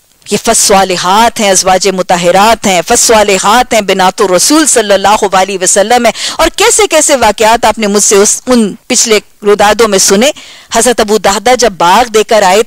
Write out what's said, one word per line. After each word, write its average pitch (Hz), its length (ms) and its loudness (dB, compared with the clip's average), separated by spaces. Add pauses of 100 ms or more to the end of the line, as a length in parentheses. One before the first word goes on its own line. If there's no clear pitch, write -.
(260)
ये 202 120 -4
फस्वालिहात 196 1000 0
हैं, 208 120 0
अज़वाज 185 380 0
मुताहिरात 185 800 0
हैं, 185 160 0
फस्वालिहात 214 880 0
हैं, 214 120 0
बिनातो 190 420 0
रसूल 294 400 0
सल्लल्लाहु 202 640 0
अलैहि 190 280 -2
वसल्लम 208 480 0
है। 214 80 0 (260)
और 330 120 0
कैसे 427 360 0
कैसे 311 300 0
वाक़यात 226 480 0
आपने 214 220 -2
मुझसे 202 300 0
उस, - 300 0
उन 233 300 0 (120)
पिछले 220 320 -2 (220)
रुदादों 208 440 2
में 196 120 0
सुने। 220 320 0 (440)
हज़रत 226 260 0
अबू 214 180 0
दहदा 208 380 0
जब 214 200 -2
बाग 202 340 2
देकर 214 320 2
आए 196 240 2